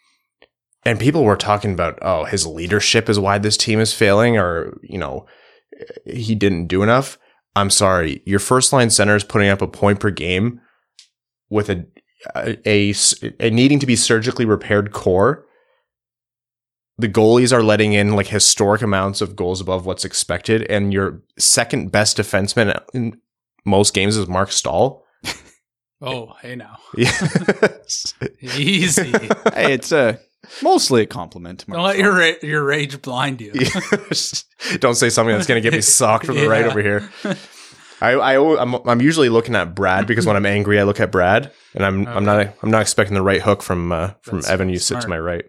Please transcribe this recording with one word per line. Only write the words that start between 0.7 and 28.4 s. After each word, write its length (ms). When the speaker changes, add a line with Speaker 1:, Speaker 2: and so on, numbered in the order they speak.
Speaker 1:
And 120
people 280
were 100
talking 380
about, 280
"Oh, 220
his 240
leadership 600
is 100
why 180
this 200
team 240
is 120
failing," 440
or, 440
you 160
know, 280
"He 300
didn't 320
do 160
enough." 340
I'm 160
sorry. 560
Your 140
first 320
line 180
center 240
is 120
putting 240
up 120
a 60
point 320
per 100
game 520
with 200
a, 160
a, 320
a 260
s-, 220
a 80
needing 300
to 60
be 120
surgically 480
repaired 480
core. 520
The 120
goalies 420
are 120
letting 280
in, 240
like, 120
historic 540
amounts 380
of 160
goals 240
above 260
what's 200
expected, 640
and 240
your 300
second 540
best 240
defenseman 640
in 260
most 280
games 220
is 140
Mark 240
Stahl. 500
<laughs> 120
Speaker 2:
Oh, 380
hey 140
now. 220
Speaker 1:
Yes. 1200
<laughs> 120